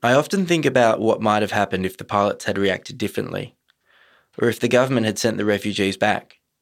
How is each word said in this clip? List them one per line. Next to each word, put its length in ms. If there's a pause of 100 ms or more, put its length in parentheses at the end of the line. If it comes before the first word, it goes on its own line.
I 120
often 320
think 200
about 320
what 240
might 200
have 100
happened 340
if 100
the 80
pilots 420
had 120
reacted 400
differently, 560 (840)
or 80
if 100
the 80
government 400
had 120
sent 180
the 80
refugees 520
back, 440 (220)